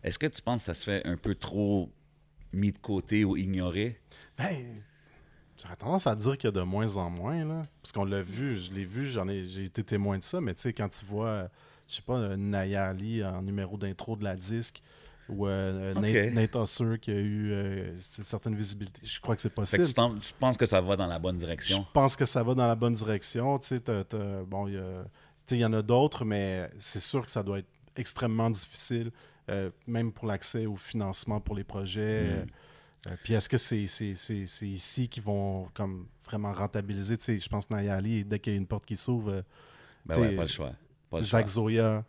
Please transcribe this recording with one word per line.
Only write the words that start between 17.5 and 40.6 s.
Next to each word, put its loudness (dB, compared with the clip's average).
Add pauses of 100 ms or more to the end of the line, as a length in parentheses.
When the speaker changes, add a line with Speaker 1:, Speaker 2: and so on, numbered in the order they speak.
Speaker 2:
euh, -4
c-, -10
certaines -4
visibilités, -6
je -8
crois 0
que -6
c'est 0
Speaker 1:
Fait -10
que -2
Speaker 2:
possible. 4
Speaker 1:
tu 0
t'en-, 4
tu -8
penses 4
que 4
ça 6
va 4
dans 2
la -2
bonne -2
direction ? 0
Speaker 2:
Je -20
pense 6
que 2
ça 2
va 4
dans 6
la 6
bonne 2
direction. 0
Tu -4
sais, 0
t'as, 0
t'as, -4
bon, -4
il -4
y -4
a, -6 (340)
tu -20
sais, 2
il 4
y 6
en 4
a 4
d'autres, 6
mais 0 (100)
c'est -4
sûr 0
que -10
ça -2
doit -2
être -12 (260)
extrêmement 0
difficile, -2 (400)
euh, -2 (180)
même 0
pour -6
l'accès 0
au -2
financement -2
pour -4
les -4
projets. -2
Speaker 1:
Mm. 2
Speaker 2:
Euh, 0 (640)
euh, -6
puis 0
est-ce 2
que 2
c'est, 2
c'est, -4
c'est, -4
c'est -6
ici -2
qu'ils -8
vont 0
comme -4 (180)
vraiment -4
rentabiliser ? -2
Tu -6
sais, 0
je -8
pense -2
que -2
Naya 2
Ali, 2
dès -2
qu'il -2
y 2
a 2
une 0
porte -4
qui -4
s'ouvre, 0
euh, -2 (640)
Speaker 1:
Ben 0
Speaker 2:
tu 6
Speaker 1:
ouais, 6
Speaker 2:
sais, 0
Speaker 1:
pas 0
le 0
choix. -4 (380)